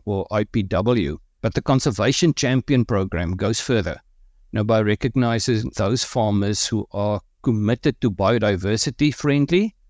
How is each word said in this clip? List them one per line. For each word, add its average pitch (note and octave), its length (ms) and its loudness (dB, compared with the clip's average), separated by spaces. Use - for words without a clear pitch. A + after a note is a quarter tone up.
or G2 240 -4
I G#2+ 140 0
P A2+ 180 -2
W. F#2+ 560 0
But A2 120 -2
the - 80 0
Conservation C3+ 720 2
Champion B2+ 520 0
program F#2 500 -2
goes G#2 260 -2
further. F#2+ 380 -2
Now, A2 120 -2
by A2 180 2
recognizing A2+ 960 0
those A2 280 0
farmers G#2 600 0
who G#2+ 260 -4
are G#2 300 -2
committed G#2+ 580 0
to A#2+ 80 2
biodiversity G#2+ 1040 0
friendly D3 640 0